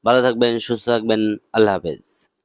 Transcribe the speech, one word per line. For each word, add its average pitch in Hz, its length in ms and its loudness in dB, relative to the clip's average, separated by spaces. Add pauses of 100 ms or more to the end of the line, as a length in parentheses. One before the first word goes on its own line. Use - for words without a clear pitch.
ভালো 123 180 4
থাকবেন, 120 360 2
সুস্থ 113 260 -6 (100)
থাকবেন, 110 260 0 (320)
আল্লাহ 107 220 2
হাফেজ। - 720 -10